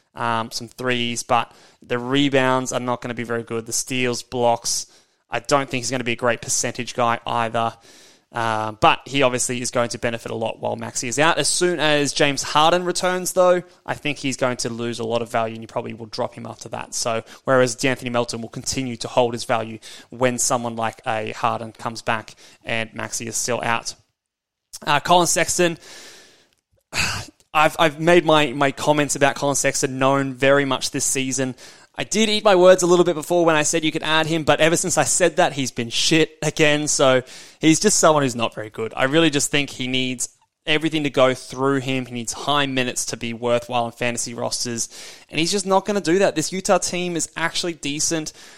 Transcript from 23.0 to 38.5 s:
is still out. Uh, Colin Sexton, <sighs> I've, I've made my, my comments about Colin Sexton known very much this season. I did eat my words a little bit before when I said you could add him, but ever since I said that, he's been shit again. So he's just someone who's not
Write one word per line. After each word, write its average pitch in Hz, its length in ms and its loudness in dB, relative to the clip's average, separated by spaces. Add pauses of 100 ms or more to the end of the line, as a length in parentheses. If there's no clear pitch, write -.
is 110 100 -8
still 117 260 -2
out. 117 320 -2 (920)
Uh, 147 120 2
Colin 175 280 4
Sexton, 170 500 0 (1120)
<sighs> - 60 -10 (560)
I've, 156 260 4
I've 156 220 2
made 170 240 6
my, 151 280 4
my 139 200 0
comments 147 420 0
about 139 220 2
Colin 143 200 0
Sexton 135 420 -2
known 135 340 2
very 139 320 4
much 135 260 -4
this 139 140 -4
season. 131 500 -2 (400)
I - 100 -6
did 214 260 0
eat 208 120 0
my 208 120 6
words 185 280 8
a 180 40 2
little 175 180 6
bit 170 100 0
before 170 300 0
when 165 100 6
I 151 100 4
said 165 200 0
you 156 80 0
could 156 100 -4
add 160 220 2
him, 156 200 -2
but 143 180 4
ever 160 160 4
since 185 180 -2
I 151 80 4
said 165 320 2
that, 160 160 4
he's 135 180 -4
been 117 200 -6
shit - 520 2
again. 151 460 2
So 131 320 4 (400)
he's 160 200 6
just 208 180 2
someone 156 240 6
who's 127 120 0
not 117 200 -4